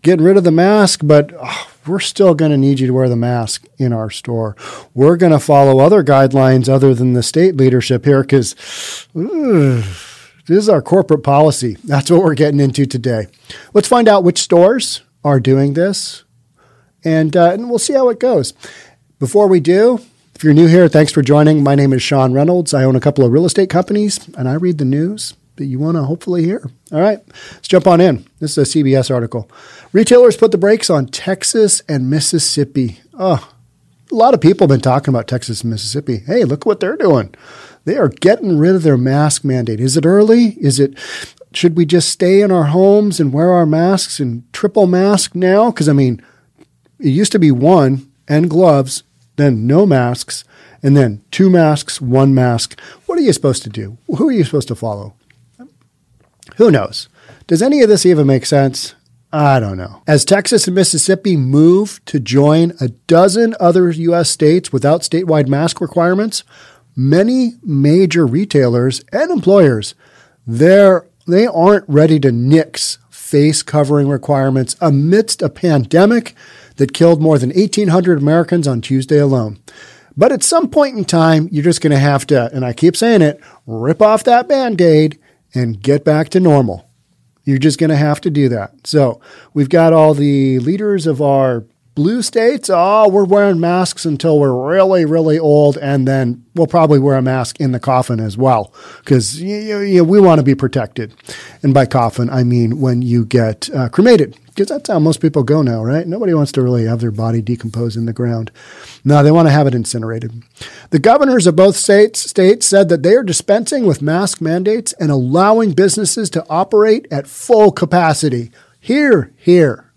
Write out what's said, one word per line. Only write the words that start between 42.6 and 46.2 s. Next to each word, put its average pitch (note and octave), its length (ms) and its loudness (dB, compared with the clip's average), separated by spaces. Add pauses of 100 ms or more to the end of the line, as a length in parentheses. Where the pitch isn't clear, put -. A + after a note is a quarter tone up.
homes F#3+ 560 2
and C#3 100 0
wear E3 220 0
our E3+ 120 2
masks E3+ 540 -2
and A#2+ 320 -6
triple G3+ 360 0
mask F#3 480 0
now? G3 360 2
'Cause, D3+ 160 -2
I D3+ 60 2
mean, C3 280 0 (800)